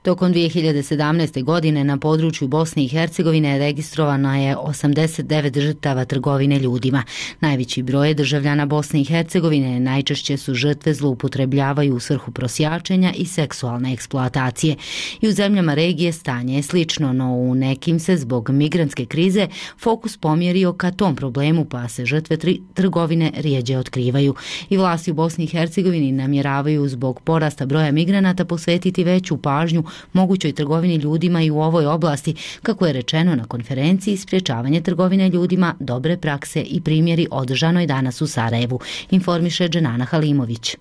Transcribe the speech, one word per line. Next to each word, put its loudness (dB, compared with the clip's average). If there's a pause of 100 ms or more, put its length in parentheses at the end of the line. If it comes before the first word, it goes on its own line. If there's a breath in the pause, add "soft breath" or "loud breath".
Tokom 2
dvije 2
hiljade 0
sedamnaeste 0
godine 2
na 2
području 0
Bosne 0
i 0
Hercegovine 2
registrovana 0
je 0
osamdeset 0
devet 0
žrtava 0
trgovine 2
ljudima. 0 (360 loud breath)
Najveći -2
broj 2
državljana 0
Bosne 0
i 2
Hercegovine, 0
najčešće -2
su -6
žrtve, 0
zloupotrebljavaju 0
u -4
svrhu -4
prosjačenja 0
i -2
seksualne -4
eksploatacije. -2 (460 loud breath)
I 2
u 2
zemljama 2
regije 0
stanje -4
je 0
slično, 0
no 0
u 0
nekim 0
se 0
zbog -2
migrantske 0
krize 0 (320 loud breath)
fokus -2
pomjerio 2
ka -2
tom 0
problemu, 0
pa -8
se -6
žrtve 0
tri-, 0 (120)
trgovine 2
rijeđe 0
otkrivaju. 0 (340 loud breath)
I 2
vlasti 0
u -2
Bosni -2
i -2
Hercegovini 0
namjeravaju 0
zbog -4
porasta 0
broja 2
migranata 2
posvetiti 0
veću 2
pažnju 0 (300 loud breath)
mogućoj 2
trgovini 0
ljudima 2
i 2
u 0
ovoj 2
oblasti, 0 (280 loud breath)
kako 0
je 2
rečeno 0
na -2
konferenciji 0
Sprječavanje 0
trgovine 2
ljudima, 2
dobre -2
prakse -4
i -4
primjeri 2
održanoj 0
danas -2
u 0
Sarajevu, -2 (320 loud breath)
informiše 2
Dženana 0
Halimović. 0